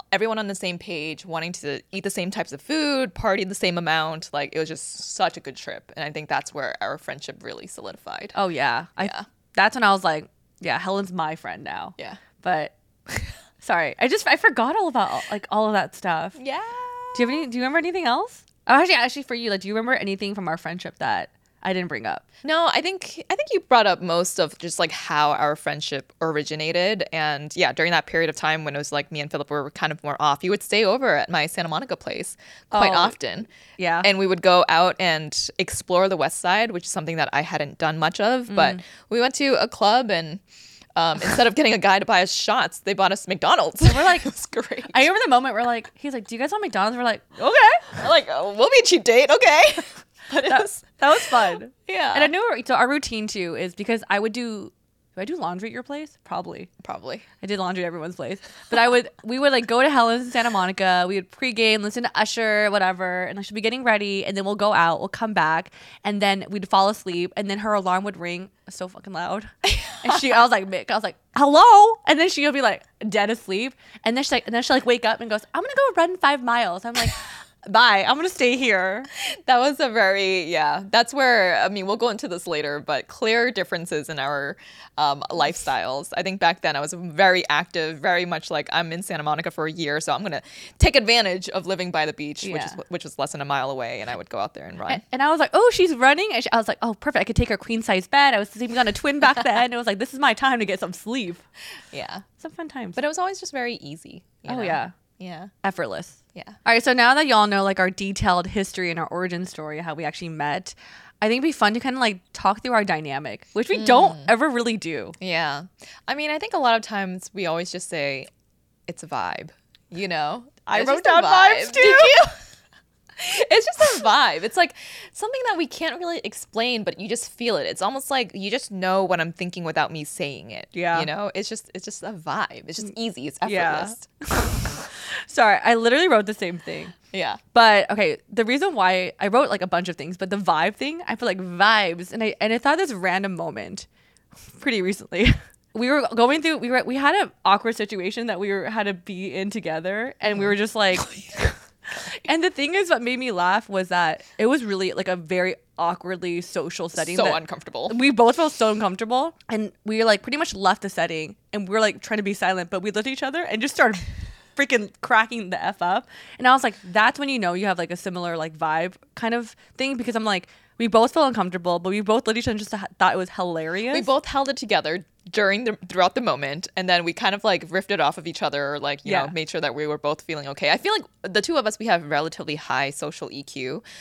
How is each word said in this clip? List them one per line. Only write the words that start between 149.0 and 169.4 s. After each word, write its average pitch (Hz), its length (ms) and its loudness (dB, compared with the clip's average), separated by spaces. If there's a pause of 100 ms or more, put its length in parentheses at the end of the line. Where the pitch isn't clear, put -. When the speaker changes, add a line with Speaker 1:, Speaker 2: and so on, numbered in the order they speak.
Speaker 2:
in 190 140 -4
together, 196 720 -6
and 208 180 -2
we 196 40 -2
Speaker 1:
Mm-hmm. 202 80 0
Speaker 2:
were 202 60 2
just 214 180 -4
like, 190 260 2
Speaker 1:
<laughs> - 1300 -8
Speaker 2:
and 320 180 2
the 359 60 2
thing 294 240 -2
is, 381 160 0
what 233 100 2
made 240 180 -4
me 254 140 -4
laugh 185 380 0
was 190 180 -4
that 175 340 0 (140)
it 214 100 2
was 262 180 0
really, 190 280 -4
like, 185 160 -6
a 180 80 -2
very 180 400 -4 (220)
awkwardly 175 640 -6
social 170 480 -8
setting 165 260 -6
Speaker 1:
So 220 80 2
Speaker 2:
that 156 120 0
Speaker 1:
uncomfortable. 160 600 -8
Speaker 2:
we 262 140 4
both 240 260 6
felt 320 160 0
so 220 180 2
uncomfortable, 220 640 -2 (140)
and 214 240 -4 (140)
we, 220 180 0
like, 208 160 4
pretty 254 160 -8
much 320 180 -4
left 196 280 2
the 196 80 -6
setting, 165 460 -4 (180)
and 208 120 -6
we 185 60 -10
were, 220 80 0
like, 208 220 0
trying 214 160 -4
to 208 40 -2
be 196 120 -4
silent, 185 340 -2
but 190 120 -6
we 208 100 -6
looked 208 160 -4
at 269 60 -6
each 262 100 -10
other 285 200 -4
and 220 200 -6
just 277 120 -4
started 220 240 2 (300)
<laughs> - 280 -20
freaking 240 340 0 (100)
cracking 220 480 0
the 180 160 -6
F 202 160 -4
up. 190 260 -2 (320)
And 247 80 0
I 254 60 8
was 262 100 4
like, 220 120 -2 (100)
"That's 214 340 2
when 285 120 -4
you 262 80 -2
know 180 160 -2
you 185 100 -4
have, 185 140 0
like, 165 120 -6
a 175 60 -8
similar, 175 400 -6
like, 160 220 -8
vibe 160 340 -2 (220)
kind 226 180 -4
of 233 240 -4 (220)